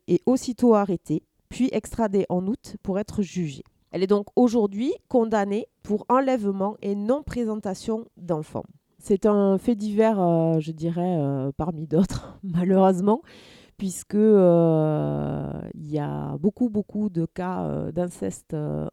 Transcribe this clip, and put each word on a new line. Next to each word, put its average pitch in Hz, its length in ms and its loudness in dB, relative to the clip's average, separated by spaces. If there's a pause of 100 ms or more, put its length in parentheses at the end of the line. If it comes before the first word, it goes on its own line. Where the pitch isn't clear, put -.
et 175 180 2
aussitôt 247 480 2
arrêtée, 196 480 -2 (260)
puis 247 220 -2
extradée 208 580 -2
en 180 200 -2
août - 340 -8
pour 190 160 -4
être 214 240 -4
jugée. 160 420 -6 (280)
Elle 175 100 -4
est 190 60 2
donc 202 260 2
aujourd'hui 233 580 2 (160)
condamnée 214 600 0 (160)
pour 208 240 -4
enlèvement 214 760 0
et 202 140 -4
non-présentation 220 1080 -4 (100)
d'enfants. 156 500 -6 (320)
C'est - 280 0
un 202 320 4
fait 233 180 0
divers, 214 440 2
euh, 165 380 4
je 156 140 -4
dirais, 170 480 -2
euh, 139 360 -2
parmi 160 300 -6
d'autres, - 540 0
<laughs> - 20 -20
malheureusement, 190 800 2 (560)
puisque, - 360 -8
euh, 156 1400 4 (220)
il 151 160 -14
y 151 80 -4
a 147 400 -6
beaucoup, 214 320 -2
beaucoup 208 400 -4
de 170 160 -2
cas, 180 380 -6
euh, 147 280 -6
d'inceste, 180 640 -8
euh, 151 380 -6